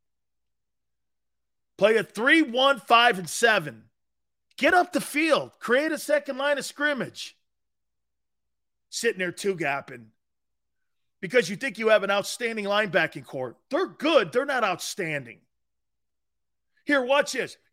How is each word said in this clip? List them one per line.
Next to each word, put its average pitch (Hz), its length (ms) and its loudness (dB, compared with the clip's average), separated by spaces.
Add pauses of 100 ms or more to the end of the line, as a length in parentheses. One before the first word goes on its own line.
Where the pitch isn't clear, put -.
(1800)
Play 220 180 6
a 202 60 2
three, 285 400 2
one, 262 360 2
five, 233 380 4
and 175 100 -10
seven. 156 580 0 (720)
Get 330 180 4
up 359 180 2
the 262 80 -2
field. 277 580 -2
Create 285 320 0
a 294 60 -2
second 285 400 -2
line 277 220 -2
of 214 60 -8
scrimmage. 269 680 -6 (1500)
Sitting 202 300 -4
there 180 140 -4
two-gapping 139 720 -6 (1120)
because 190 300 0
you 196 80 -8
think 247 200 -8
you 220 120 -2
have 208 140 4
an 196 80 -2
outstanding 220 540 -4
linebacking 185 600 -2
core. 127 320 -10 (120)
They're 320 180 -2
good. 220 440 0
They're 262 140 -2
not 262 180 -2
outstanding. 156 760 -6 (1500)
Here, 285 160 2
watch 262 320 0
this. 220 240 -6 (160)